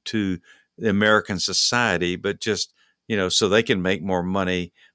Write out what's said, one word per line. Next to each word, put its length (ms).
to 340
the 120
American 500
society, 760
but 240
just, 320
you 100
know, 120
so 200
they 140
can 180
make 220
more 180
money, 500